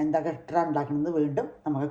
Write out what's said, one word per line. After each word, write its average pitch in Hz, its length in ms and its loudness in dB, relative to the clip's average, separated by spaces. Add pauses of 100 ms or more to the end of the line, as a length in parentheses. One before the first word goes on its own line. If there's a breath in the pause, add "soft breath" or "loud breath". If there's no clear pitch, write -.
എന്തൊക്കെ 156 260 2
ഇട്ടാണ് 160 400 0
ഉണ്ടാക്കുന്നത് 147 480 0
വീണ്ടും 147 300 0 (200)
നമുക്ക് 143 240 0